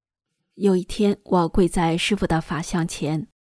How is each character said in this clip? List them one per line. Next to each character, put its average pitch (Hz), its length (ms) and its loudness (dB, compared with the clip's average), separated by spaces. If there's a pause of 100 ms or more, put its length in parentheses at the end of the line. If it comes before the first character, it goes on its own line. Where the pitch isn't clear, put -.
(560)
有 190 200 2
一 180 80 0
天， - 400 0
我 175 240 2
跪 175 200 2
在 165 280 0
师 175 200 -2
父 196 100 -2
的 165 160 0
法 151 220 -6
像 170 240 -2
前， 156 400 -4 (180)